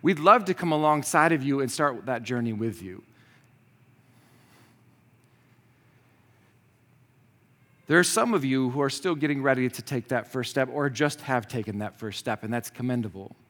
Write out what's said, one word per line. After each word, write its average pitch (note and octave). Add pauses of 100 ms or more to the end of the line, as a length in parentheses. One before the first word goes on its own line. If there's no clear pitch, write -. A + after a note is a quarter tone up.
we'd E3
love G3
to F#3
come E3+
alongside D3+
of C#3+
you C#3
and C3
start B2+
that B2
journey A#2
with A2
you. F#2 (4000)
There D#3+
are F3+
some A3+
of D3
you C3
who C#3
are C#3
still F3
getting D3
ready B2+
to A#2+
take B2
that A#2
first B2
step C3
or C#3+
just C#3+
have B2
taken G#2
that G#2+
first G#2+
step, A2+
and G#2+
that's A#2
commendable. A2 (140)